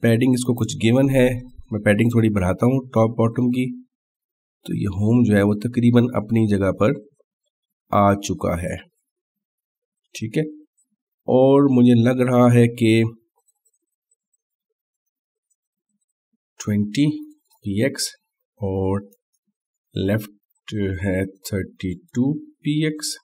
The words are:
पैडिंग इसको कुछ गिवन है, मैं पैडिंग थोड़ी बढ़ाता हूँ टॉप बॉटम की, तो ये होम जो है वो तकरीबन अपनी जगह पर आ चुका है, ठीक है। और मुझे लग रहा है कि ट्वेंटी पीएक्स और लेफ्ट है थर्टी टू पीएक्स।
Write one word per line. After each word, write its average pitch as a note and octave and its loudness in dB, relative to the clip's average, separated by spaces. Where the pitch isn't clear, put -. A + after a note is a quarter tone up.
पैडिंग A#2 2
इसको B2 -2
कुछ A#2 -4
गिवन B2 2
है, C3 2
मैं G#2 -6
पैडिंग G#2+ 2
थोड़ी A2 4
बढ़ाता F#2 0
हूँ C3 2
टॉप A2+ 0
बॉटम B2 0
की, B2+ -2
तो - -8
ये G#2 -4
होम A2+ 2
जो G#2 2
है G2+ 4
वो G#2 0
तकरीबन A#2+ 2
अपनी A2 0
जगह G2 0
पर A2 2
आ G2+ 4
चुका F2+ -6
है, F2 -6
ठीक A2+ -8
है। D#3 0
और C3+ 4
मुझे B2 4
लग B2+ 0
रहा B2 4
है A#2+ 6
कि A#2 2
ट्वेंटी G#2 -2
पीएक्स G#2+ -4
और F#2+ -4
लेफ्ट - -6
है F#2+ -2
थर्टी F#2+ -8
टू B2+ 0
पीएक्स। D3+ -4